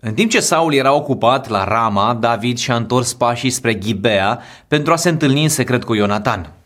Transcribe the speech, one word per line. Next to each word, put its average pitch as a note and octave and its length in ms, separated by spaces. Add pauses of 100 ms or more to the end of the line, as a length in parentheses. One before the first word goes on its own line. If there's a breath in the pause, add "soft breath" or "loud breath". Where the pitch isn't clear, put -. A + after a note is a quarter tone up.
În A2 100
timp G#3+ 160
ce A3+ 100
Saul D#3+ 340
era C3+ 180
ocupat C3+ 560
la G2+ 160
Rama, G#2+ 500
David A#2 440
și-a B2 160
întors A#2+ 400
pașii A#2+ 360
spre A#2 240
Ghibea G#2 680 (280 loud breath)
pentru D3 240
a E3 40
se E3 120
întâlni D#3 340
în D#3 60
secret B2 360
cu A#2 100
Ionatan. G#2 580 (140)